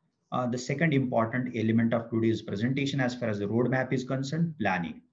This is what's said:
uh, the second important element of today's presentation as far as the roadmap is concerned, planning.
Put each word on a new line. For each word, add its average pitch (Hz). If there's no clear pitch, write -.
uh, 123
the 120
second 147
important 123
element 113
of 113
today's 113
presentation 135
as 123
far 113
as 104
the 101
roadmap 123
is 127
concerned, 151
planning. 90